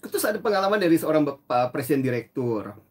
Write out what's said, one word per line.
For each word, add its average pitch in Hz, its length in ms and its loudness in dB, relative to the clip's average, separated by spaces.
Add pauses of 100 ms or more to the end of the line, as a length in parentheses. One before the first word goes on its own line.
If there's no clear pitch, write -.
Terus - 220 -6
ada 214 140 0
pengalaman 202 400 0
dari 175 180 4
seorang 156 300 2
Bapak 123 480 -2
Presiden 135 320 -2
Direktur, 117 720 -4 (140)